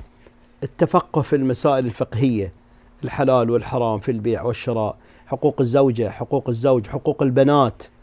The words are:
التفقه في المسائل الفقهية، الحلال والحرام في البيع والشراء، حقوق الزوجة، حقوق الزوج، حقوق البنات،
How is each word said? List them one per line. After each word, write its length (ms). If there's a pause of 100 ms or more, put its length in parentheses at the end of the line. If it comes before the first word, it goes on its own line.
(640)
التفقه 600
في 140
المسائل 500
الفقهية، 640 (520)
الحلال 460
والحرام 480
في 120
البيع 320
والشراء، 540 (300)
حقوق 340
الزوجة، 480
حقوق 400
الزوج، 380
حقوق 360
البنات، 600 (200)